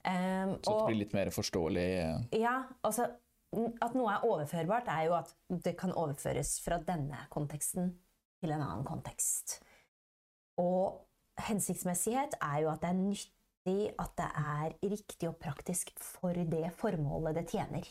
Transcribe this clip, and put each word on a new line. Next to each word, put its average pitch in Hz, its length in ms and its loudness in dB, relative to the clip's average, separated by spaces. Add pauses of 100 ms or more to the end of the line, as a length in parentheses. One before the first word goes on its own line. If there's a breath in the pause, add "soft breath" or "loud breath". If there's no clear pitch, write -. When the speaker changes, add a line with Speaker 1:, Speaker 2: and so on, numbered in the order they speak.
Speaker 1:
Ehm, 190 500 2
Speaker 2:
Så - 180 0
det 214 40 4
Speaker 1:
og 214 120 4
Speaker 2:
blir 110 120 2
litt 101 140 0
mer 95 160 2
forståelig, 90 640 2
eh. 90 460 0
Speaker 1:
Ja, 233 140 4 (300)
altså, 240 260 2 (440)
n-, 233 280 0
at 240 140 0
noe 226 180 4
er 208 100 0
overførbart 175 640 2
er 160 200 2
jo 175 80 4
at - 180 -4 (140)
det 175 300 -2
kan 185 140 0
overføres 139 720 0
fra 170 180 0
denne 147 500 -2
konteksten 151 600 -2 (520)
til 160 80 0
en 151 100 0
annen 113 240 -2
kontekst. - 720 -4 (1000 loud breath)
Og 185 440 2 (360)
hensiktsmessighet 220 1000 0
er 147 240 2
jo 156 80 4
at 160 120 -2
det 175 80 0
er 180 40 2
nyttig, 196 1000 0
at - 200 -4
det 160 160 -2
er 151 500 -2
riktig 202 460 -2
og 165 120 -4
praktisk - 560 -4
for - 380 -4
det 165 380 0
formålet 160 640 0
det 170 140 -2
tjener. - 420 -2